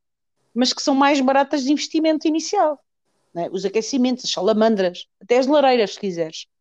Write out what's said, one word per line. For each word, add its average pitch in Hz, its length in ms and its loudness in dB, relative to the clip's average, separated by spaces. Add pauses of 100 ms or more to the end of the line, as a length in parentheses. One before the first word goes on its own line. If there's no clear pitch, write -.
(540)
mas 247 180 0
que - 100 -8
são 294 120 0
mais 277 260 4
baratas 277 440 0
de 262 80 0
investimento 311 560 0
inicial. 320 520 -2 (540)
Não 170 100 -6
é? 151 80 -6
Os 180 140 -4
aquecimentos, 247 600 -2
as - 60 -6
salamandras, 208 760 0 (140)
até 240 180 2
as 262 80 0
lareiras, 262 480 2
se - 40 -16
quiseres, 170 460 -6 (160)